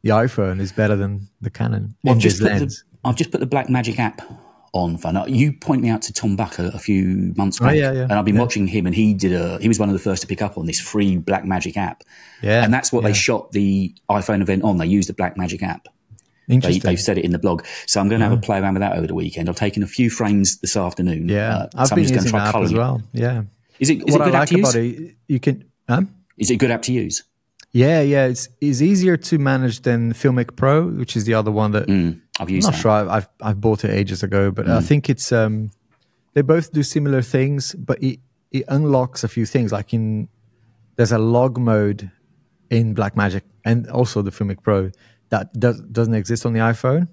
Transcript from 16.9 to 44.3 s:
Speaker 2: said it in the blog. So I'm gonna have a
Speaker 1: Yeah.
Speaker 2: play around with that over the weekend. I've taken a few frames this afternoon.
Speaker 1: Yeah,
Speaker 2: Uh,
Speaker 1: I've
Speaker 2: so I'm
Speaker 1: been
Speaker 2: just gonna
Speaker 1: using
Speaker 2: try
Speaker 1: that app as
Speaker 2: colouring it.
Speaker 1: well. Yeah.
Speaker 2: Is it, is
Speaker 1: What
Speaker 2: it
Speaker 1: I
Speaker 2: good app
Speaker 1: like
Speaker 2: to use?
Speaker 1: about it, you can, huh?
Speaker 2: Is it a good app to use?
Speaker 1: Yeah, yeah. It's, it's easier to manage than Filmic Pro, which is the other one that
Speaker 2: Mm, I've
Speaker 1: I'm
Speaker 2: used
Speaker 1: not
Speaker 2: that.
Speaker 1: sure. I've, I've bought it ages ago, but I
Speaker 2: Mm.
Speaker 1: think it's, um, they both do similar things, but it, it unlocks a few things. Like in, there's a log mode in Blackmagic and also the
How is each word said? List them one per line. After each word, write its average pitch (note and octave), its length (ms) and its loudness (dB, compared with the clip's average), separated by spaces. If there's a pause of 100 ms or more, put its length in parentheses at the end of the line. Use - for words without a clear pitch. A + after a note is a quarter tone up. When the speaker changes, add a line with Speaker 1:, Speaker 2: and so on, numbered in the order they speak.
Speaker 2:
said F#2+ 180 0
it E2 60 -2
in E2+ 80 0
the E2+ 80 0
blog. F2 240 0 (220)
So - 160 0
I'm G2 80 2
gonna A2 160 2
have A2+ 80 2
a - 20 4
Speaker 1:
Yeah. A2+ 60 0
Speaker 2:
play G2+ 180 0
around F#2+ 140 0
with F#2+ 80 0
that G2 160 -2
over E2 100 -4
the F2 80 -4
weekend. E2 320 -4
I've F2 80 -4
taken G#2 280 -2
a F2+ 40 -4
few A#2+ 220 0
frames G2+ 480 0
this - 180 -4
afternoon. F2+ 540 -2
Speaker 1:
Yeah, G#2 260 0
Speaker 2:
Uh, - 200 -4
Speaker 1:
I've B2+ 120 2
Speaker 2:
so G#3+ 60 2
I'm G#3 40 2
Speaker 1:
been E3 60 4
Speaker 2:
just C3+ 120 2
gonna A2+ 80 2
Speaker 1:
using A#2 80 0
Speaker 2:
try A2 80 2
Speaker 1:
that G#2 40 0
app G#2+ 60 0
as - 20 0 (200)
Speaker 2:
colouring G#2+ 40 0
it. - 40 2
Speaker 1:
well. B2 220 -2 (120)
Yeah. A#2+ 300 -2 (360)
Speaker 2:
Is C3+ 100 0
it, D3+ 80 2 (100)
is D3+ 40 2
Speaker 1:
What C#3+ 80 2
Speaker 2:
it D3+ 40 0
Speaker 1:
I - 20 0
Speaker 2:
good C3+ 100 2
app C3+ 60 4
Speaker 1:
like D3+ 80 0
Speaker 2:
to F3 80 2
use? F#3 120 4
Speaker 1:
about A#2 140 0
it, C#3+ 320 -8 (140)
you C3 100 0
can, C3+ 240 -2 (240)
huh? D#3+ 140 2 (360)
Speaker 2:
Is G#2+ 140 -2
it A#2+ 40 2
a - 20 -4
good B2 140 2
app A2+ 100 -2
to B2 120 -6
use? G#2+ 300 -4 (480)
Speaker 1:
Yeah, D3 300 4
yeah. C#3+ 240 4
It's, B2+ 240 -4 (100)
it's C#3 220 0
easier F#3 340 4
to - 240 -2
manage C3 440 0
than A#2 300 0
Filmic B2+ 440 0
Pro, D3+ 320 2
which C#3 260 -6
is A2 80 0
the A2+ 100 0
other G#2+ 180 2
one G#2 200 0
that G#2 160 0
Speaker 2:
Mm, F2 320 2 (200)
I've E2+ 100 -8
Speaker 1:
I'm F#2+ 60 -2
Speaker 2:
used G2 120 2
Speaker 1:
not - 60 2
Speaker 2:
that. - 80 -4
Speaker 1:
sure. A2 100 4
I've, G#2 380 0 (120)
I've G#2 200 -4
bought A2 240 0
it G#2 60 0
ages G2 300 -2
ago, G2 300 2
but - 180 -4
I A2+ 120 4
Speaker 2:
Mm. - 40 0
Speaker 1:
think C#3+ 240 2
it's, - 220 -2
um, A2 400 0 (600)
they C#3+ 80 2
both D#3+ 320 2
do D3+ 100 2
similar C#3+ 380 0
things, C3 540 -2
but - 280 -4
it, C3 160 -4 (320)
it C3 160 -4
unlocks C3+ 560 0
a A2+ 60 -2
few A#2 160 -2
things. A#2 260 -2
Like G#2 220 -4
in, A2 340 -2 (680)
there's A#2 160 4
a A#2 40 2
log A#2+ 400 2
mode G#2 540 0 (580)
in A2+ 240 2
Blackmagic G2 500 -2 (200)
and A#2 260 0
also B2 320 0
the G2 100 -4